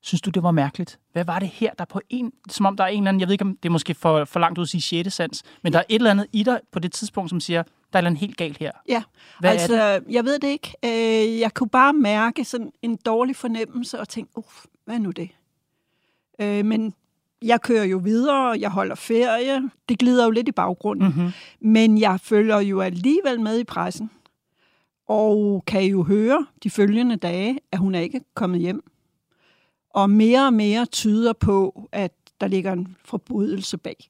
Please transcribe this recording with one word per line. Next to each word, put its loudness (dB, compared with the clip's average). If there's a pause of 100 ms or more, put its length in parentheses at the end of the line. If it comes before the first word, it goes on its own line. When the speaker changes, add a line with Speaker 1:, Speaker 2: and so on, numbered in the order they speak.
Speaker 1:
synes -4
du, -4
det -2
var 2
mærkeligt. -2 (140)
Hvad -4
var -4
det -6
her, -4
der -10
på -8
en... -6 (180)
Som -2
om 0
der 2
er 2
en -2
eller 2
anden... 2
Jeg 0
ved 2
ikke, -2
om -4
det -2
er 2
måske 0
for, 2
for -6
langt 0
ud -4
at -6
sige -4
sjette -4
sans, -6 (200)
men 0
der 6
er 0
et 0
eller 4
andet 2
i 0
dig 0 (120)
på -6
det -4
tidspunkt, -8
som -4
siger, -4
"Der -12 (240)
er 4
et 4
eller 2
andet 0
helt -8
galt -6
her." -8 (180)
Speaker 2:
Ja, -2 (360)
Speaker 1:
Hvad 2
er 4
Speaker 2:
altså, 2
Speaker 1:
det? -10
Speaker 2:
jeg 0
ved 0
det -4
ikke. -6 (120)
Øh, 0
jeg -2
kunne -2
bare 4
mærke 0
sådan -10 (100)
en -4
dårlig -2
fornemmelse -8
og -10
tænke, -12
"Uff, -18 (200)
hvad -8
er -2
nu -4
det?" -10 (1120)
Øh, -2
men -2 (480)
jeg 2
kører 2
jo 0
videre, 0
jeg -4
holder -4
ferie. 0 (280)
Det 0
glider 4
jo 4
lidt 0
i -2
baggrunden. 0
Speaker 1:
Mhm. 0 (300)
Speaker 2:
Men 6
jeg 2
følger 2
jo -2
alligevel 0
med 0
i -2
pressen, -8 (960)
og 2
kan 0
jo 2
høre 2 (180)
de -4
følgende 2
dage, -4 (120)
at -4
hun 0
er -2
ikke -6 (120)
kommet -2
hjem. -4 (1040)
Og 2
mere 6
og 4
mere 2
tyder 0
på, 0
at -6 (280)
der -4
ligger -2
en -8 (100)
forbrydelse -6
bag. -14 (140)